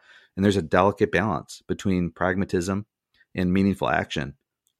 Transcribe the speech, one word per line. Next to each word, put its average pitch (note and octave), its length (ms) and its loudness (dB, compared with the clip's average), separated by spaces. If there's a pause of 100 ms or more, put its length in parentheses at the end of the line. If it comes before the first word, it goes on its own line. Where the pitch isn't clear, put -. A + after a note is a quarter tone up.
(360)
And F#2+ 80 0
there's G2+ 140 4
a F#2 40 2
delicate F#2 480 2
balance F2 600 -2
between F2+ 420 -2
pragmatism F#2+ 760 -2 (480)
and F2+ 200 0
meaningful F#2+ 360 0
action. D2 460 -4 (440)